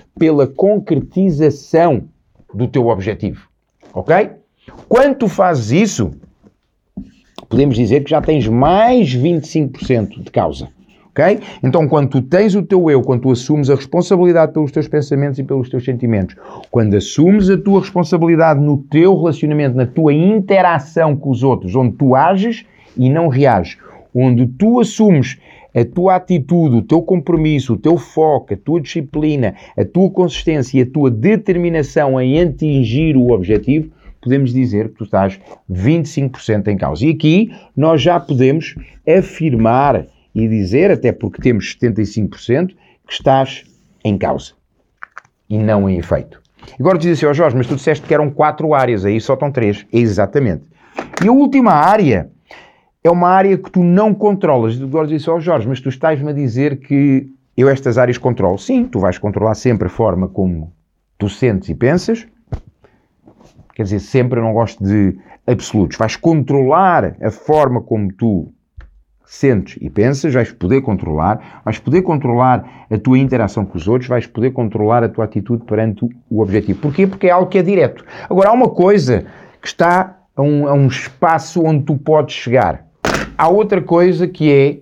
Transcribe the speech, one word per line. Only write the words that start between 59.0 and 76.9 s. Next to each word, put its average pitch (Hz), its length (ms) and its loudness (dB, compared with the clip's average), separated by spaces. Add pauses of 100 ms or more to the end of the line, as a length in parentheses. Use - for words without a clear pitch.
controlar 101 380 -2
sempre 107 320 -2
a - 20 -4
forma 95 400 -2
como 87 420 -4 (460)
tu 104 100 -4
sentes 98 400 -2
e 73 80 -6
pensas. 180 500 -2 (1500)
Quer 113 80 -6
dizer, 101 160 -4
sempre, 123 400 0
eu 113 60 -2
não 110 80 -2
gosto 110 280 -2
de 98 360 0 (280)
absolutos. 107 520 -2
Vais 113 180 -2
controlar 147 1080 0
a 107 100 -2
forma 139 500 0
como 104 320 -4
tu 95 360 -2 (720)
sentes - 580 -2
e - 80 -10
pensas, 135 440 0
vais 117 180 0
poder 95 300 0
controlar, 87 800 -4
vais 110 160 -6
poder 165 220 0
controlar 127 920 -2
a 107 60 -2
tua 123 200 2
interação 120 480 0
com 90 120 -12
os 82 100 -6
outros, 123 220 -2
vais 120 180 -4
poder 123 240 -4
controlar 117 540 0
a - 40 -2
tua 113 140 -4
atitude 117 400 -4
perante 107 400 -2
o, 117 60 -4 (200)
o 107 120 -2
objetivo. 98 400 -2
Porquê? 165 260 0